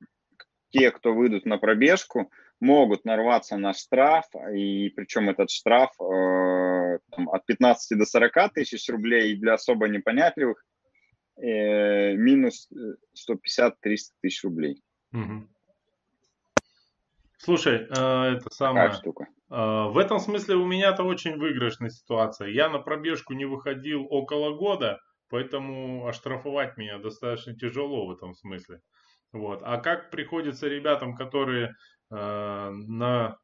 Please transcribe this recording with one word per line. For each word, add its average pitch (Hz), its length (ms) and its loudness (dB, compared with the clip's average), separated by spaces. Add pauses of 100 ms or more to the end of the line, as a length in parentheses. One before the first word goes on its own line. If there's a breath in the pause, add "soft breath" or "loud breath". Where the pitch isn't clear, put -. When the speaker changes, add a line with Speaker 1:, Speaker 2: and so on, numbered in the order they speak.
(720)
Speaker 1:
те, 131 200 6
кто 117 240 0
выйдут 113 320 2
на 107 120 0
пробежку, 117 720 2 (300 soft breath)
могут 123 440 6
нарваться 113 520 2
на 98 180 -2
штраф, 151 520 4 (280)
и 98 360 -2
причем 101 400 -2
этот 95 200 0
штраф, 123 400 4 (100)
э, 92 960 2 (120)
там, 90 200 -6
от 95 160 -4
пятнадцати 117 480 4
до 107 100 4
сорока 123 440 4
тысяч 127 420 -6
рублей, 113 420 2
и 101 40 -4
для 110 180 4
особо 110 340 0
непонятливых, 120 760 0 (800)
э, 104 720 2
минус, 127 560 4
э, - 40 -18 (380)
сто - 220 -6
пятьдесят, - 440 0
триста - 420 -4
тысяч 95 220 -4
рублей. 82 380 -4 (300)
Speaker 2:
Мгм. 107 360 -8 (1900)
Слушай, 151 500 0
э, 131 460 0
это 127 240 -10
Speaker 1:
Такая 127 320 2
Speaker 2:
самое, - 20 -6
Speaker 1:
штука. - 340 -10 (240)
Speaker 2:
э, 135 40 -14 (360)
в 120 80 0
этом 196 220 2
смысле 202 360 -2
у 180 100 2
меня-то 185 380 0
очень 170 340 -4
выигрышная 120 520 -4
ситуация. 110 580 -4
Я 139 200 2
на 147 120 -4
пробежку 151 540 -6
не 139 100 -6
выходил 135 680 -6
около 147 460 -2
года, 170 420 -2 (320)
поэтому 127 800 -8
оштрафовать 135 680 -6
меня 104 220 -12
достаточно 117 560 -8
тяжело 123 520 -6
в 90 60 -12
этом 90 220 -16
смысле. 90 460 -16 (520)
Вот. 104 300 -8
А 120 160 -4
как 170 320 -4
приходится 151 580 -6
ребятам, 143 460 -2
которые, 127 600 -4 (360 soft breath)
э, 104 600 -8
на 113 720 -2